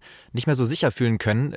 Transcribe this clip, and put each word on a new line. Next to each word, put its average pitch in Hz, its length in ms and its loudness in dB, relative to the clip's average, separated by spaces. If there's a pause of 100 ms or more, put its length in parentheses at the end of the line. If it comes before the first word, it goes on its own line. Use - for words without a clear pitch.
(340)
nicht 120 120 -2
mehr 151 80 2
so 127 120 2
sicher 143 240 0
fühlen 113 260 0
können, 113 400 0